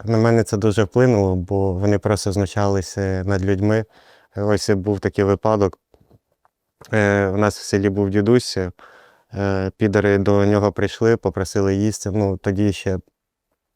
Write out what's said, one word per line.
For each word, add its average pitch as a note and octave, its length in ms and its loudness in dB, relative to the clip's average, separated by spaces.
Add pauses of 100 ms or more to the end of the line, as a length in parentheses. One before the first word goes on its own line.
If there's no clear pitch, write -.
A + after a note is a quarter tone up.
На A2+ 120 0
мене A2+ 260 4
це G#2+ 140 -4
дуже G#2 260 0
вплинуло, G#2 520 2
бо G2 380 -2
вони G2+ 260 0
просто G#2 320 -2
знущалися G2 920 -2
над F#2+ 200 -2
людьми. G#2 400 0 (500)
Ось G2+ 340 -2
був G2+ 300 0
такий G2+ 260 -2
випадок. G2+ 540 0 (1120)
Е, G2+ 360 2
у F#2+ 100 -2
нас G#2 220 0
в - 20 -16
селі G2+ 280 0
був G2 200 0
дідусь, G#2 480 0 (760)
е, G2 440 -2
підари G2+ 400 2
до G2+ 280 2
нього G2+ 260 2
прийшли, A2+ 460 0
попросили G2 580 -2
їсти. G2+ 360 -4
Ну, G2 260 -2
тоді G2+ 360 0
ще F#2 260 -6 (760)